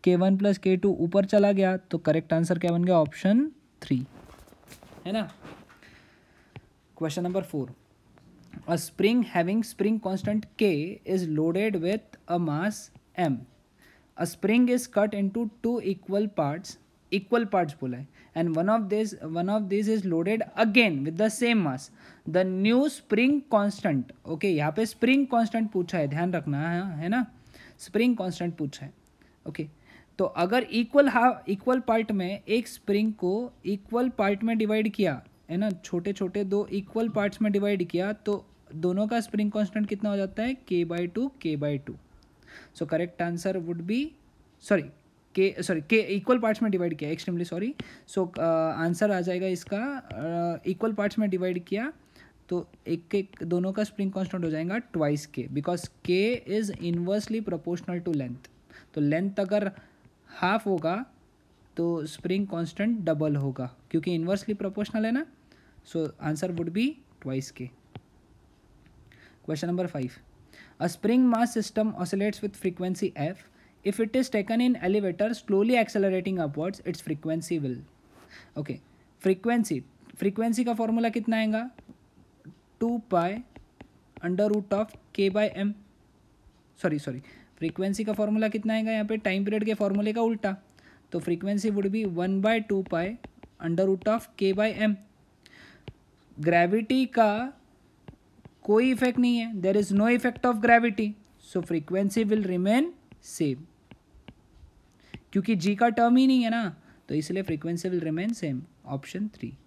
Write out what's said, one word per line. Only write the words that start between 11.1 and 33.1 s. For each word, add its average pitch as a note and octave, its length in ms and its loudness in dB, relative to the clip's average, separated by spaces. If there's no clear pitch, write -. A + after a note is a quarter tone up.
is F#3 80 0
loaded F3+ 480 0
with G#3+ 420 -4
a F3 120 0
mass E3+ 420 -2
M। D#3+ 160 2
A E3+ 80 -2
spring A3+ 500 2
is B3 180 -2
cut G#3 240 2
into G3 240 -2
two A#3 100 0
equal G3 360 -2
parts, D#3 400 -4
इक्वल A3+ 340 0
पार्ट्स F3+ 360 0
बोला C3+ 160 -6
है, C#3+ 100 -12
and E3 200 0
one F3+ 180 2
of A3 180 0
this, G#3+ 200 0
one F3+ 200 0
of G#3+ 140 -2
these G3+ 260 0
is G3 180 -2
loaded F3+ 300 0
again G#3 320 6
with D#3+ 120 -6
the G#3+ 160 4
same A#3 320 2
mass। C3+ 240 -4
The F#3 80 4
new G3 340 4
spring B3 400 2
constant, G3+ 580 2
ओके, E3 220 -2
यहाँ D3+ 260 2
पे A3 100 0
स्प्रिंग C4 460 2
कांस्टेंट A3+ 400 0
पूछा F3+ 260 -2
है, D3 100 0
ध्यान E3+ 260 -2
रखना D3 360 -2
है, E3+ 120 -2
है E3+ 100 -4
ना, B3 160 0
स्प्रिंग A#3 380 2
कांस्टेंट F3 400 -4
पूछा C#3+ 280 -6
है, - 80 -18
ओके। D3+ 220 -8
तो F#3+ 60 4
अगर G3+ 460 0
इक्वल C4 380 4
हा-, A3+ 400 2
इक्वल B3+ 300 0
पार्ट A3+ 320 0
में G3 360 -2
एक A3+ 200 0
स्प्रिंग G#3+ 460 -2